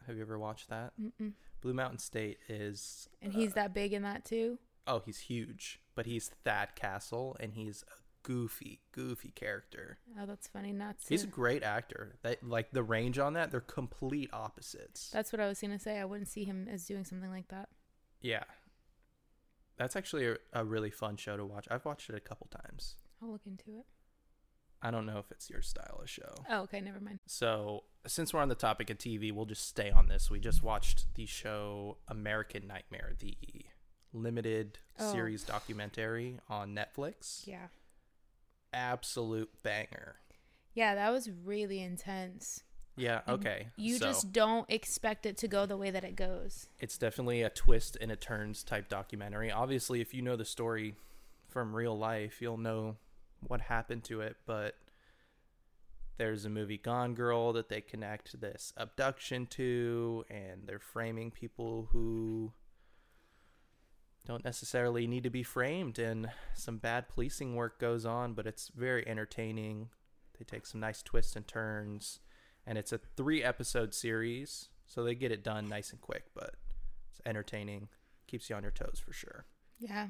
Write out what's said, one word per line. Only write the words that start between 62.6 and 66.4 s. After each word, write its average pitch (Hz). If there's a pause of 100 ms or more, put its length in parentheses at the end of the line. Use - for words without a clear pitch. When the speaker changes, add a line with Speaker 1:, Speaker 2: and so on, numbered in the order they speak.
Speaker 1:
don't 117
necessarily 120
need 123
to 127
be 123
framed, 131
and 113 (260)